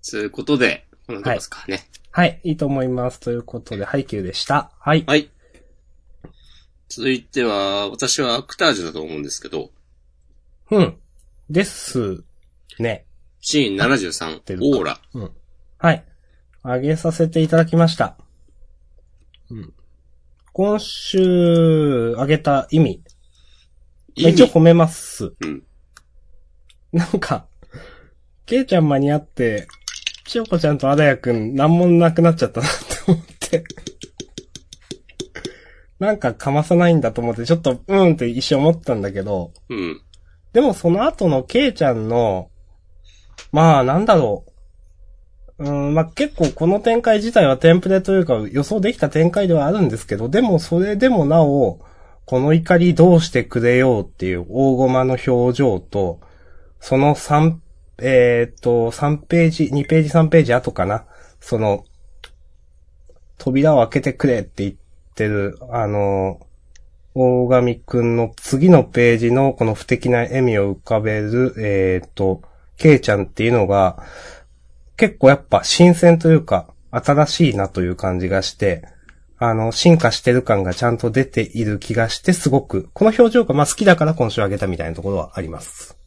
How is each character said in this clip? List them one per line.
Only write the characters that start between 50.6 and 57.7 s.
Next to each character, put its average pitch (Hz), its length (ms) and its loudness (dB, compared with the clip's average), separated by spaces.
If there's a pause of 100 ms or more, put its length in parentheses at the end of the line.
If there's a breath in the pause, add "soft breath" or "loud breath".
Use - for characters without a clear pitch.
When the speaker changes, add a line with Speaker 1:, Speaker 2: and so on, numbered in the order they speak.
Speaker 2:
れ 202 160 -2
で 247 120 2
も 208 160 2
な 160 180 4
お、 139 380 0 (440 soft breath)
こ 127 160 -2
の 147 120 2
怒 165 260 2
り 175 160 4
ど 170 220 6
う 160 40 6
し 165 100 -6
て 120 140 -2
く - 160 -4
れ 120 160 2
よ 127 240 2
う 87 40 -6
っ 82 40 -14
て - 180 -10
い 92 100 -2
う 87 120 -8
大 131 280 0
駒 127 280 2
の 131 220 -2
表 123 260 2
情 120 280 0
と、 95 400 -6 (600 soft breath)
そ - 160 -4
の 143 180 2
三、 156 460 0 (380)